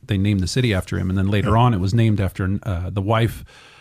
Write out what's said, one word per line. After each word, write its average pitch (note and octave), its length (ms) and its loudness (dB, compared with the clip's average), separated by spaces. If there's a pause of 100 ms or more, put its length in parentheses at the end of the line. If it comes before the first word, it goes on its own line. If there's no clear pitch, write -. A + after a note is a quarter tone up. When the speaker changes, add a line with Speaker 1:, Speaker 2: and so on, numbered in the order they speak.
Speaker 1:
they G2 140 -2
named G2 220 2
the F2+ 60 -2
city B2 280 0
after F#2 240 -4
him. F#2 100 -2
And F#2 80 0
then F#2+ 100 0
later G2+ 280 0
Speaker 2:
Yeah. - 80 -
Speaker 1:
on, A#2+ 100 4
it F#2 60 0
was F#2+ 120 0
named A2 300 2
after, F#2+ 400 -2
uh, F2+ 300 -6
the G2 100 -4
wife A2 420 0 (380)